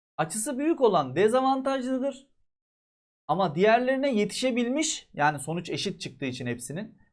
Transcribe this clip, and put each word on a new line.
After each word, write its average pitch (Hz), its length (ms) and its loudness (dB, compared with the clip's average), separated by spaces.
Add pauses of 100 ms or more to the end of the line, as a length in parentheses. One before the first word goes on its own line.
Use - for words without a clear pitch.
(180)
Açısı 220 400 -4
büyük 294 240 0
olan 156 340 4
dezavantajlıdır. 262 1120 0 (1000)
Ama 165 280 0
diğerlerine 254 580 4
yetişebilmiş, 240 1000 0
yani 147 260 0
sonuç 160 300 -6
eşit - 320 -6
çıktığı - 240 -10
için 127 200 -6
hepsinin, 139 520 -8 (160)